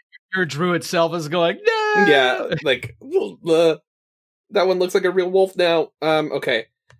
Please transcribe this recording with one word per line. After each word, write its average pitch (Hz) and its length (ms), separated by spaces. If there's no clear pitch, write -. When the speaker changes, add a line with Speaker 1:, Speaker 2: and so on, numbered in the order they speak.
Speaker 1:
your 185 100
druid 165 400
self 170 300
is 160 140
going, 170 360
"No!" 427 420
Speaker 2:
Yeah, 131 440
like, 135 380
"Well, 262 380
uh, 160 280
that 190 160
one 185 120
looks 180 160
like 190 100
a 180 60
real 180 200
wolf 190 260
now." 170 320
Um, 156 300
okay. 127 340